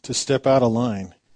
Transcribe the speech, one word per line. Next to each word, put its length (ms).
to 120
step 320
out 160
of 100
line 420